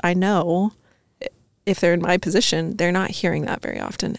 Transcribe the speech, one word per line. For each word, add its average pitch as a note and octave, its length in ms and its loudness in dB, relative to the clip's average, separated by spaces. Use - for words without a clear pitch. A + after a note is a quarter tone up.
I F3 120 0
know F#3 580 2
if G3 120 0
they're E3+ 160 4
in F3 80 0
my F3 140 4
position, E3 600 0
they're F3 140 2
not F#3 200 0
hearing D#3+ 340 -2
that - 180 -6
very - 160 -8
often. - 400 -6